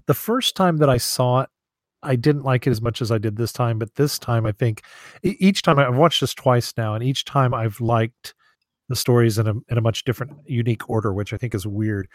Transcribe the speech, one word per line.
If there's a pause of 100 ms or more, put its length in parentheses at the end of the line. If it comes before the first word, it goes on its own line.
the
first
time
that
I
saw
it, (540)
I
didn't
like
it
as
much
as
I
did
this
time,
but
this
time
I
think, (420)
e-,
each
time,
I've
watched
this
twice
now,
and
each
time
I've
liked (540)
the
stories
in
a, (140)
in
a
much
different, (140)
unique
order,
which
I
think
is
weird,